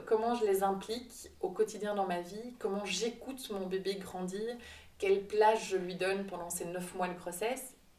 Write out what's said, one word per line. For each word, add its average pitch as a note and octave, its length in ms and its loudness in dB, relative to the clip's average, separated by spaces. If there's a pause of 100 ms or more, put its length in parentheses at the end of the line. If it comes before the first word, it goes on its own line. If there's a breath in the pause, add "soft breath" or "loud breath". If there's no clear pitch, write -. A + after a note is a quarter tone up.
comment A#3 280 4
je G#3+ 100 2
les G3 180 4
implique G3 680 -2 (120)
au F#3 80 0
quotidien G#3 460 0
dans F#3+ 120 2
ma F3 140 0
vie, G#3+ 380 -10
comment G3+ 260 -2
j'écoute A3+ 680 -4
mon F#3+ 160 -2
bébé F#3+ 280 -2
grandir, F#3 600 -4 (440 loud breath)
quelle G3 280 4
place G#3 380 8
je F#3+ 120 0
lui F3+ 180 -2
donne G3 300 0
pendant F3 240 -8
ces F3+ 160 -4
neuf F3+ 300 -6
mois F3+ 120 0
de F3+ 60 -4
grossesse, G#3+ 600 -4 (240)